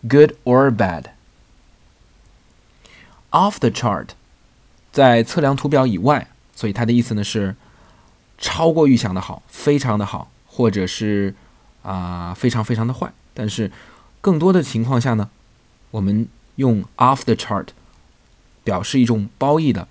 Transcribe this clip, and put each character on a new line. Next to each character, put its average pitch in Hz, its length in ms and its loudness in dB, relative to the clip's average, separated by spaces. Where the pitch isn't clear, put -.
good 147 260 6
or 131 260 4
bad。 92 360 -2
Off 190 280 0
the 123 120 0
chart， 98 380 -6
在 123 300 4
测 139 180 -2
量 139 160 2
图 143 120 -4
表 139 180 2
以 104 120 -2
外， 127 300 0
所 - 140 -6
以 101 40 -4
它 117 120 -2
的 113 80 0
意 120 80 4
思 117 140 -2
呢 104 100 -4
是 98 320 -4
超 - 320 0
过 156 160 2
预 131 100 6
想 104 180 -2
的 92 60 -4
好， - 280 -12
非 147 300 0
常 120 200 -2
的 104 60 -2
好， - 260 -12
或 117 240 0
者 98 160 -2
是， 101 480 -2
啊， 90 540 -8
非 127 140 0
常 117 120 -2
非 117 120 -2
常 113 120 -2
的 127 60 -4
坏。 - 200 -8
但 107 160 -6
是 104 240 -4
更 180 180 2
多 180 140 2
的 180 100 4
情 117 220 -2
况 127 160 0
下 123 140 0
呢， 104 160 -2
我 110 80 -6
们 101 280 0
用 117 280 2
off 131 280 2
the 117 100 0
chart - 340 -6
表 95 200 -2
示 - 180 0
一 123 60 6
种 110 320 0
褒 147 200 2
义 151 140 2
的 90 180 -4